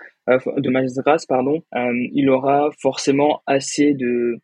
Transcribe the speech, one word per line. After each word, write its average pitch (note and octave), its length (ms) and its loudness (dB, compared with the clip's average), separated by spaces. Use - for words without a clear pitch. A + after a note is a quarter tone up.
euh, B2+ 100 4
de C3 140 -2
masse C3 260 -2
grasse, C#3+ 300 0
pardon, C3+ 360 0
euh, B2 160 -2
il C#3 160 2
aura C#3 420 2
forcément C#3 640 0
assez C#3 480 0
de A#2+ 500 -2